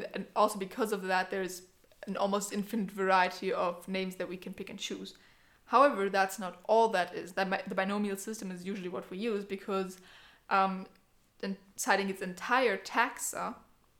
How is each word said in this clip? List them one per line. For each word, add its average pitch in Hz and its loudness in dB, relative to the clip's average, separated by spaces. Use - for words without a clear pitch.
and 190 -6
also 208 4
because 208 -2
of 190 0
that, 185 0
there's 185 -4
an 196 -4
almost 196 0
infinite 202 -2
variety 190 2
of 180 -2
names 190 -4
that 180 -6
we 180 -8
can 190 -12
pick 196 -12
and 196 -12
choose. 190 -8
However, 233 6
that's 196 2
not 180 -8
all 226 6
that 180 0
is. 170 -8
That 190 2
mi-, - 0
the 196 -6
binomial 202 0
system 202 -8
is 180 -10
usually 185 -6
what - -8
we 185 -8
use 202 -2
because, 190 -4
um, 190 2
in 196 -4
citing 196 2
its 190 -6
entire 202 2
taxa - -2